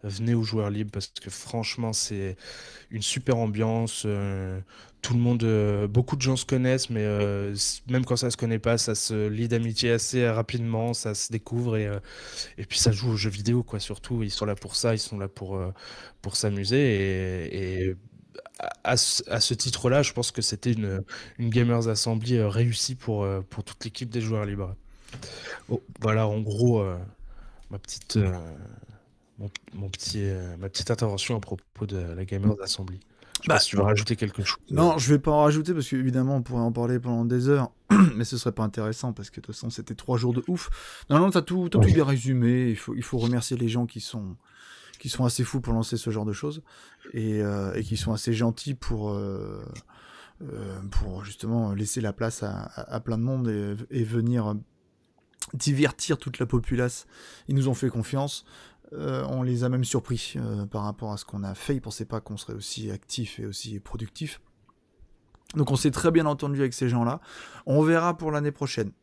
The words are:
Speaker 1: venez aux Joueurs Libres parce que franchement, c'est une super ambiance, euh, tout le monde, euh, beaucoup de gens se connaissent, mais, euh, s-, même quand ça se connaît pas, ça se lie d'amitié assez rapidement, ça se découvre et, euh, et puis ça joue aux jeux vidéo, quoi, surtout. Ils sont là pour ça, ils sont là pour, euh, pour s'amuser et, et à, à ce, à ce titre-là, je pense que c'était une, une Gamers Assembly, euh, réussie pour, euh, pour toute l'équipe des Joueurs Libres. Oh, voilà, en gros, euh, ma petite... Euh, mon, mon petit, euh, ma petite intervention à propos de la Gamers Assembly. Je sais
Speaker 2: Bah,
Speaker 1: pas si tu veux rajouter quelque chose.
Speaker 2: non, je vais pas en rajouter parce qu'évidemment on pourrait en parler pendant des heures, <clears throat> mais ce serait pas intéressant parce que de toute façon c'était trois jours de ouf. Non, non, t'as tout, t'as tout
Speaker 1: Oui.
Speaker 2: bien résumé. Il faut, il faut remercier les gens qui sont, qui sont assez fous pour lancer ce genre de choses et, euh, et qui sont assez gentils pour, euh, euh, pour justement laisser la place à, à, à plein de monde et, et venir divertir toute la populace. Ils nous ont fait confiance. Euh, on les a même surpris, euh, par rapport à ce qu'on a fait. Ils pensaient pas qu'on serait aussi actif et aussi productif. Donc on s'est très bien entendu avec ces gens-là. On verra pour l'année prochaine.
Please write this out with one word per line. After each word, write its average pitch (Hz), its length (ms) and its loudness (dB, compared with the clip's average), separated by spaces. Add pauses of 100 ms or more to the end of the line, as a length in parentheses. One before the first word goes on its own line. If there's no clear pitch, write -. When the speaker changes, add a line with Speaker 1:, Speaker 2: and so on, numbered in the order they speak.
Speaker 1:
venez 113 260 0
aux 117 80 4
Joueurs 107 280 0
Libres 104 220 -4
parce 98 160 -6
que - 220 -12
franchement, 113 640 -6
c'est 98 440 -4 (540)
une 107 120 -6
super 123 360 2
ambiance, 113 680 0
euh, 98 540 -2 (420)
tout 123 120 0
le 120 60 4
monde, 120 240 4
euh, 104 420 4
beaucoup 123 300 2
de 131 60 -4
gens 131 140 2
se - 100 -4
connaissent, 127 440 2
mais, 110 140 0
euh, 101 480 0
s-, - 360 -2
même 127 160 2
quand 123 120 0
ça 123 140 0
se - 60 -4
connaît 113 220 0
pas, 117 200 2
ça 110 160 0
se 107 340 0
lie 110 200 -2
d'amitié 117 420 0
assez 120 380 2
rapidement, 113 680 0
ça 107 200 -4
se - 180 -6
découvre 117 440 -2
et, 107 100 0
euh, 101 120 -4 (600)
et 104 60 -6
puis - 140 -4
ça - 140 6
joue 110 180 0
aux 110 60 2
jeux 104 140 0
vidéo, 117 320 2
quoi, 107 180 -6
surtout. 113 420 -4
Ils 104 80 -2
sont - 160 -2
là 101 80 0
pour - 220 -8
ça, 117 180 2
ils 110 40 0
sont 107 200 -6
là 98 100 -4
pour, 98 280 -8
euh, 92 140 -2 (520)
pour 98 140 -6
s'amuser 101 420 0
et, 95 1120 0
et 98 80 -2 (640)
à, - 140 -6 (120)
à 123 120 4
ce, - 340 0
à 113 100 0
ce - 140 2
titre-là, 127 480 2
je 131 100 0
pense - 180 -2
que 117 120 -4
c'était 120 300 0
une, 101 300 0 (360)
une 117 120 0
Gamers 117 380 4
Assembly, 113 500 0
euh, 107 100 4
réussie 117 460 2
pour, 107 300 -2
euh, 98 180 0
pour - 220 -10
toute - 200 -14
l'équipe 117 260 -8
des 120 100 -2
Joueurs 110 260 -2
Libres. 98 280 -4 (920)
Oh, 113 140 -2 (180)
voilà, 110 260 4
en 107 140 0
gros, 110 400 4
euh, 92 160 0 (720)
ma 101 80 -8
petite... - 380 -6
Euh, 95 160 4 (1080)
mon, 101 120 -8 (240)
mon 98 160 -8
petit, - 320 -8
euh, 92 340 -4
ma 95 120 -10
petite - 220 -6
intervention 110 460 0
à 107 40 -2
propos - 460 -8
de 101 120 -4
la 87 260 -6
Gamers 98 380 2
Assembly. 95 380 -6
Je - 420 -16
sais - 60 -2
Speaker 2:
Bah, 156 60 8
Speaker 1:
pas 170 60 6
si - 100 4
tu 101 60 0
veux 101 60 6
rajouter 107 340 4
quelque 104 280 -2
chose. - 140 -2 (120)
Speaker 2:
non, 160 280 6
je 131 140 4
vais 147 80 8
pas 156 120 2
en 151 100 8
rajouter 151 320 4
parce 143 140 -2
qu'évidemment 131 480 2
on 127 60 2
pourrait 123 200 0
en 117 100 2
parler 120 280 2
pendant 120 240 0
des 123 240 2
heures, 139 220 4 (200)
<clears throat> 190 260 10
mais 117 80 0
ce 123 140 -4
serait 117 140 0
pas 113 120 -2
intéressant 110 480 -2
parce 101 180 -10
que - 100 -14
de - 60 -16
toute 110 80 -10
façon 117 160 -8
c'était 110 240 -10
trois 123 240 0
jours 123 140 2
de 123 160 0
ouf. - 600 -4
Non, 143 80 8
non, 185 120 8
t'as 185 120 4
tout, 180 260 -2
t'as 139 100 4
tout 107 80 10
Speaker 1:
Oui. 95 80 10
Speaker 2:
bien 160 100 6
résumé. 127 640 4
Il 110 60 0
faut, - 180 -8
il 120 80 -4
faut 127 160 -2
remercier 120 380 0
les 117 120 0
gens 117 180 0
qui 113 140 -10
sont, 101 360 -8 (600)
qui 135 100 -10
sont - 160 0
assez 120 200 2
fous 131 160 -2
pour 117 140 0
lancer 113 220 0
ce 113 140 -4
genre 107 140 -2
de 107 80 -2
choses 147 300 -6 (500)
et, 110 300 -2
euh, 101 320 -2
et 101 80 -2
qui 110 140 -4
sont 113 160 -2
assez 110 200 -2
gentils 117 420 -2
pour, 107 380 -4
euh, 101 520 -6 (760)
euh, 101 380 -10 (100)
pour 95 340 0
justement 110 500 -2
laisser 104 260 -2
la 104 120 0
place 113 300 -4
à, 104 100 -4
à, - 420 -10
à 113 60 -4
plein 113 180 -2
de 113 60 0
monde 127 240 0
et, 104 520 -2
et 113 40 2
venir 113 500 2 (960)
divertir 135 680 2
toute - 200 -8
la 127 80 0
populace. 123 600 0 (420)
Ils 143 60 0
nous 135 140 4
ont 131 60 4
fait 123 160 0
confiance. 135 540 -2 (480)
Euh, 135 360 -4
on 127 140 -2
les 123 220 0
a 123 40 2
même 127 160 2
surpris, - 520 -2
euh, 107 300 -4
par 104 180 -4
rapport 104 280 -6
à 101 40 -6
ce - 80 -10
qu'on 101 180 -8
a 98 120 -6
fait. - 200 -2
Ils 127 60 -2
pensaient 110 240 -8
pas 110 160 -6
qu'on 104 160 -12
serait - 180 -12
aussi 107 360 -8
actif - 500 -8
et 107 60 -8
aussi 104 340 -10
productif. - 600 -10 (1120)
Donc 151 160 2
on 135 60 2
s'est 143 140 2
très 165 200 4
bien 165 160 4
entendu 143 340 -2
avec 131 140 0
ces 127 140 -2
gens-là. 120 320 0 (460)
On 143 160 6
verra 165 340 4
pour 160 140 -4
l'année 147 220 0
prochaine. 117 400 -4 (100)